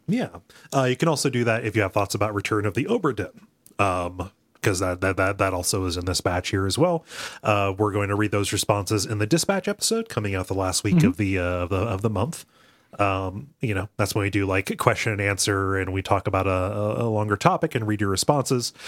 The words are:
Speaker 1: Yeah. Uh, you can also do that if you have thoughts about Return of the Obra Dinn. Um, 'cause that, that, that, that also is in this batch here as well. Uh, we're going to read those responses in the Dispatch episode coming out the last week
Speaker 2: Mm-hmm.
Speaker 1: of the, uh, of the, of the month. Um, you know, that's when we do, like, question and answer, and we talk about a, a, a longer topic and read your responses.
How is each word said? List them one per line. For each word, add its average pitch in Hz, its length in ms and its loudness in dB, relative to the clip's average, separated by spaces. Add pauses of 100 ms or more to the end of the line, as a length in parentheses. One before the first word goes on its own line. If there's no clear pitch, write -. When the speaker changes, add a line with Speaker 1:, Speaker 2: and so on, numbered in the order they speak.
Speaker 1:
Yeah. 220 220 -2 (460)
Uh, 135 100 4
you 127 120 2
can 165 120 2
also 147 220 2
do 120 140 2
that 117 200 2
if 104 100 -2
you 107 80 4
have 95 120 0
thoughts 101 200 0
about 104 200 0
Return 104 320 0
of 98 80 -2
the 135 100 0
Obra 180 320 0
Dinn. - 300 -8 (320)
Um, 90 520 -2 (300)
'cause 98 200 2
that, 90 220 -2
that, 95 160 2
that, 98 200 2
that 95 160 2
also 92 320 -2
is 87 120 -2
in 87 80 -4
this 90 160 -2
batch 90 280 -2
here 95 160 0
as 92 120 -2
well. 165 260 2 (380)
Uh, 101 340 2
we're 107 160 2
going 101 160 0
to 101 60 0
read 104 160 0
those 101 220 0
responses 101 520 0
in 104 140 -4
the 104 80 0
Dispatch 185 420 0
episode 226 400 -2
coming - 260 -2
out 92 120 -2
the 95 80 -2
last 92 300 0
week 101 120 2
Speaker 2:
Mm-hmm. - 100 6
Speaker 1:
of 92 120 2
the, 95 200 0
uh, 90 40 0
of 90 280 -2
the, 98 60 0
of 98 260 -2
the 113 80 2
month. 107 340 -4 (540)
Um, 98 500 -2 (120)
you 110 140 0
know, 95 140 -2 (100)
that's 104 160 0
when 104 80 0
we 98 80 0
do, 98 160 0
like, 95 320 0
question 117 340 2
and 101 80 -2
answer, 98 560 0
and 95 160 -2
we 95 80 -2
talk 95 280 0
about 95 180 0
a, 95 40 0
a, 104 520 -2
a 117 80 0
longer 104 260 0
topic 175 380 2
and 113 140 -4
read 104 120 0
your 101 80 0
responses. 127 640 0 (160)